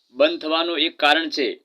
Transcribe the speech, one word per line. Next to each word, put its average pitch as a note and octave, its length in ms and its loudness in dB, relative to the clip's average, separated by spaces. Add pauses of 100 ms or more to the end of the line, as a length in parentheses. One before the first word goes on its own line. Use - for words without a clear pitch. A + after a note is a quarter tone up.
(120)
બંધ D#3+ 300 0
થવાનું E3 380 -2
એક E3 180 -2
કારણ D3+ 320 2
છે B2 360 -4